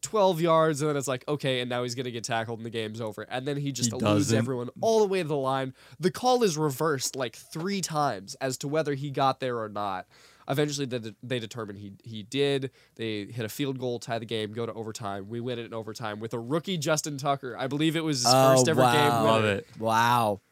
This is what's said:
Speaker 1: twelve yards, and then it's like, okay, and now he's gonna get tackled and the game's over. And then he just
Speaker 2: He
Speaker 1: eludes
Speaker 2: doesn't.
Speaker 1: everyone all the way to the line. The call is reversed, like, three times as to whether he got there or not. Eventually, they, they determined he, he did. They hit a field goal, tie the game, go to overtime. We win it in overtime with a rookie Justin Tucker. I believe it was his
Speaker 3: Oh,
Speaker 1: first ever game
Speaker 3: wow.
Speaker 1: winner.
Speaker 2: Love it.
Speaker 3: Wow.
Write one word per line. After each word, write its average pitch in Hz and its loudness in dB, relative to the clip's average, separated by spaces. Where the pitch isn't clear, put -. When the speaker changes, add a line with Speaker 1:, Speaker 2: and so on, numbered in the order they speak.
Speaker 1:
twelve 190 4
yards, 160 4
and 151 0
then 147 0
it's 135 -4
like, 131 -4
okay, 135 0
and 123 -4
now 123 -2
he's 123 -4
gonna 127 -6
get 113 -8
tackled 113 -2
and 113 -12
the 117 -8
game's 110 -6
over. 107 -8
And 127 -6
then 143 -2
he 143 -4
just 120 -2
Speaker 2:
He - -6
Speaker 1:
eludes 104 4
Speaker 2:
doesn't. 110 4
Speaker 1:
everyone 120 -2
all 220 4
the 214 6
way 190 0
to 160 -2
the 151 -2
line. 135 -2
The 156 2
call 247 4
is 170 2
reversed, 151 0
like, 131 -4
three 190 -6
times 135 -2
as 131 -2
to 147 -6
whether 147 0
he 143 -6
got 135 2
there 123 -2
or 107 -6
not. 101 -6
Eventually, 143 -2
they, 113 -6
they 123 -4
determined 107 -10
he, 101 -14
he 110 -12
did. 135 -2
They 107 -6
hit 113 -8
a - -6
field 135 -4
goal, 120 -4
tie 117 -6
the 113 -8
game, 107 -4
go 117 -6
to 113 -8
overtime. 101 -8
We 117 -8
win 120 -6
it 113 -10
in 98 -12
overtime 107 -8
with 113 -8
a 123 -4
rookie 160 -2
Justin 151 -2
Tucker. 135 -2
I 123 -4
believe 147 0
it 165 -2
was 151 0
his 113 4
Speaker 3:
Oh, 131 8
Speaker 1:
first 127 8
ever 120 4
game 123 8
Speaker 3:
wow. 120 4
Speaker 1:
winner. 110 6
Speaker 2:
Love 110 6
it. 101 0
Speaker 3:
Wow. 113 4